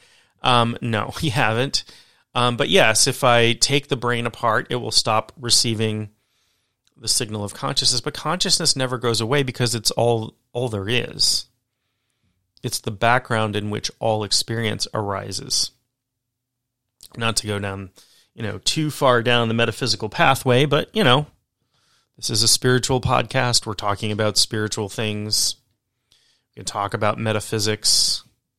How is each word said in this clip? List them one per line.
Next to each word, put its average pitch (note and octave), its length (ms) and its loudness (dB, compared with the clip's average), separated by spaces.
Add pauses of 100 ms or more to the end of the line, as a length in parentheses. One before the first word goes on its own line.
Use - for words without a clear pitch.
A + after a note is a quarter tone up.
(440)
Um, A#2+ 360 2
no, A2 360 -2
<laughs> - 60 -6
we - 60 0
haven't. A#2 560 0 (500)
Um, A#2+ 220 0
but C#3+ 120 0
yes, C#3+ 380 4
if - 160 -2
I A#2+ 300 6
take C3+ 340 0
the C3+ 100 -2
brain A#2+ 300 -2
apart, A#2 440 -2
it - 40 -2
will A#2 160 -6
stop A2 480 2
receiving A2 720 0 (840)
the A2+ 100 -18
signal G#2+ 380 -2
of G#2 100 -10
consciousness. C3+ 460 -2
But - 140 -6
consciousness E3+ 600 0
never B2+ 240 -2
goes A#2 220 0
away C3 240 0
because A#2+ 320 -2
it's - 160 -2
all, A#2 420 0 (180)
all B2 160 -4
there G2+ 200 -4
is. - 580 0 (1160)
It's - 160 -6
the - 100 -6
background A2 640 0
in G#2 160 -4
which G#2+ 300 -6
all A2 240 -2
experience A2 680 -2
arises. G2+ 760 -4 (1500)
Not A2+ 200 -2
to - 100 -4
go G#2 140 -2
down, G2 300 -6 (440)
you - 80 -12
know, G2+ 160 -6
too D3+ 320 -2
far B2 320 4
down A#2+ 240 4
the A2+ 80 0
metaphysical A2+ 540 -2
pathway, C3 560 4
but, D3 280 0
you G#3+ 120 0
know, C#3+ 220 4 (880)
this - 140 -8
is A2 120 0
a A#2 60 2
spiritual B2+ 520 2
podcast. B2 680 0
We're A2 80 -4
talking G#2+ 380 -2
about G#2+ 260 0
spiritual G#2+ 500 0
things. G#2+ 680 -2 (1000)
We - 60 -16
can - 40 -18
talk G2+ 300 -4
about G#2+ 240 0
metaphysics. A2 1040 0 (360)